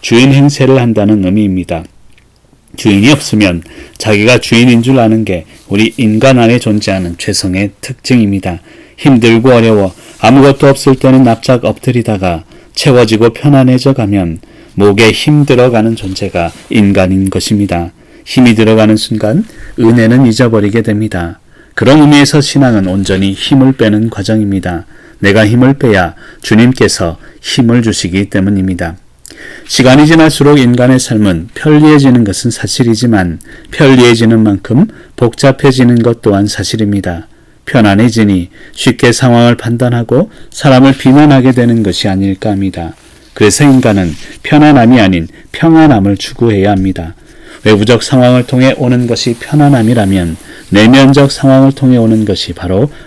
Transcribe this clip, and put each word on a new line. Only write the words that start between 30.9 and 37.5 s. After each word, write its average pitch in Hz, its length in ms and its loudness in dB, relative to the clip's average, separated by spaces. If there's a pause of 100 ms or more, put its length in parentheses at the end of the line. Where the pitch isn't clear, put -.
삶은 101 540 -2
편리해지는 151 680 2
것은 107 300 -4
사실이지만 110 880 -2 (320)
편리해지는 120 720 2
만큼 110 420 0 (300)
복잡해지는 123 880 0
것 117 200 -2
또한 101 240 0
사실입니다. 101 800 -6 (380)